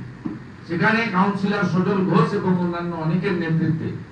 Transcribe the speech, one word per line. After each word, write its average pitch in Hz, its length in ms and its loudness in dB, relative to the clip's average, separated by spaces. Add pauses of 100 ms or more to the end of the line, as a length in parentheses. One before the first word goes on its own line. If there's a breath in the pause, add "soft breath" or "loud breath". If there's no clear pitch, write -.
(680)
সেখানে 214 380 2
কাউন্সিলর 202 580 2
সজল 185 400 2
ঘোষ 190 300 4
এবং 185 240 2
অন্যান্য 175 380 -2
অনেকের 175 360 0
নেতৃত্বে 160 580 0 (200)